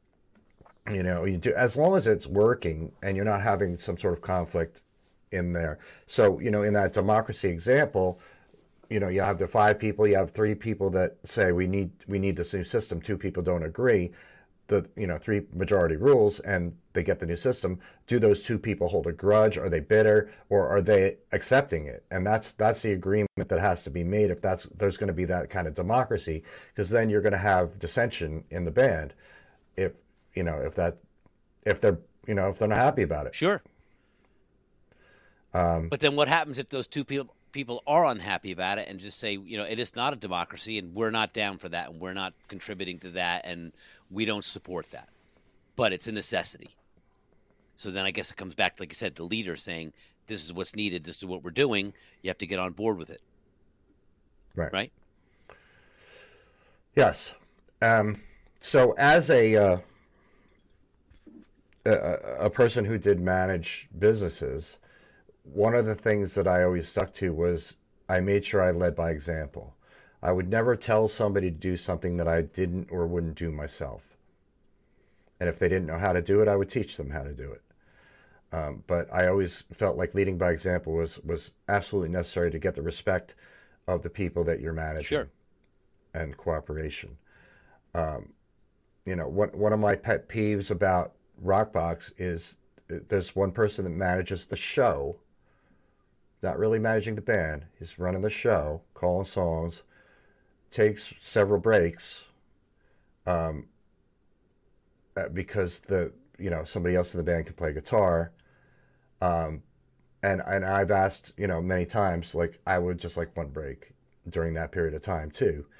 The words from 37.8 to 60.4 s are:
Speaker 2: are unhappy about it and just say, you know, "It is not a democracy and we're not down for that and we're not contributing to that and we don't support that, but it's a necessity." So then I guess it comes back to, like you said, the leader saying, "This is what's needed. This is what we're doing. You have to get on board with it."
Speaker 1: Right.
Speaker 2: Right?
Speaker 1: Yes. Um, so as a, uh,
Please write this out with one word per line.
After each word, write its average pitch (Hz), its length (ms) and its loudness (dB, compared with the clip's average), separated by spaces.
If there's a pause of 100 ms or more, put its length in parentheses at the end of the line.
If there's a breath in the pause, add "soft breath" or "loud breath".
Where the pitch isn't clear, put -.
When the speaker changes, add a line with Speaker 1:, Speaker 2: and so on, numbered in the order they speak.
Speaker 2:
are 160 180 4
unhappy 98 480 -2
about 92 240 -2
it 107 120 -6
and 95 120 -14
just 98 180 -14
say, 104 200 -6
you 98 180 -12
know, 104 80 -4
"It 110 140 -6
is 120 180 -6
not 127 160 -2
a 135 40 -8
democracy 95 600 -6
and 90 180 -10
we're 110 160 -2
not 110 220 -2
down 101 240 -4
for 90 140 -14
that 85 180 -6
and 82 100 -18
we're 92 140 -10
not 95 220 -8 (140)
contributing 90 520 -10
to 92 120 -16
that 87 340 -4
and 85 260 -12 (380 soft breath)
we 104 160 -4
don't 104 180 -4
support 87 460 -10
that, - 180 -18 (640)
but 113 180 0
it's 90 140 -6
a 113 60 -8
necessity." - 640 -6 (1000)
So 104 140 -12
then 95 140 -4
I 95 60 -2
guess 92 200 -6
it - 60 -14
comes 92 180 -14
back 92 220 0
to, - 60 -12
like 87 80 -12
you - 60 -16
said, 98 180 -6
the 82 100 -12
leader 92 320 -6
saying, 82 380 -10 (320 soft breath)
"This 95 180 -10
is 82 80 -14
what's 90 240 -10
needed. 90 280 -4
This 82 120 -14
is - 80 -14
what 90 180 -10
we're 87 80 -10
doing. 101 440 0 (280 soft breath)
You 92 60 -10
have 92 100 -6
to 95 80 -10
get 92 120 -4
on 90 140 -4
board 104 260 -2
with 80 100 -14
it." - 140 -20 (1300)
Speaker 1:
Right. 82 180 -4
Speaker 2:
Right? 98 200 -4 (2000 soft breath)
Speaker 1:
Yes. 113 400 2 (460 soft breath)
Um, 107 400 4 (400 loud breath)
so 127 380 6
as 147 320 6
a, 113 260 8
uh, 98 220 8 (2000 soft breath)